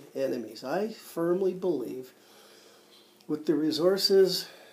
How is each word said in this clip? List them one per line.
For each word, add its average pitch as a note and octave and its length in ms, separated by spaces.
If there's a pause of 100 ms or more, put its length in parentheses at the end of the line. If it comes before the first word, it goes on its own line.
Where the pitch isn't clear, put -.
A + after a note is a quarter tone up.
(140)
enemies. B2 500
I F3+ 240
firmly F3+ 640
believe C3 600 (1120)
with D3+ 180
the E3+ 100
resources F3+ 960 (240)